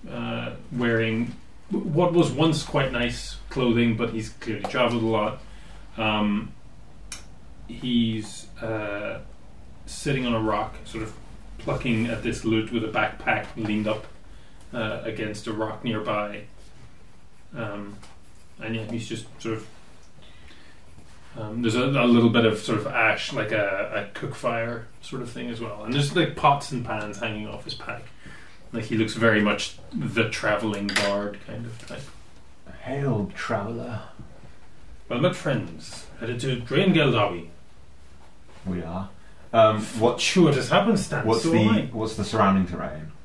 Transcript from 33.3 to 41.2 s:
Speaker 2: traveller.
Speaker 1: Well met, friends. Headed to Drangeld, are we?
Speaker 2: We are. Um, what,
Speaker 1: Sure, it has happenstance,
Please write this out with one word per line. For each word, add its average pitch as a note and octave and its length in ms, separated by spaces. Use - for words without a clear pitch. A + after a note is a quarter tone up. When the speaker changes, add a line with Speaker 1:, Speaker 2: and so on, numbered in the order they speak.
Speaker 2:
traveller. A#2 680
Speaker 1:
Well B2 100
met, F3+ 160
friends. G2+ 720
Headed A#2 220
to C3 200
Drangeld, D3+ 560
are G2+ 140
we? E2+ 180
Speaker 2:
We F2+ 180
are. F#2 260
Um, G#2+ 280
what, A#2+ 220
Speaker 1:
Sure, E3 280
it C#3 60
has B2 140
happenstance, F#3 560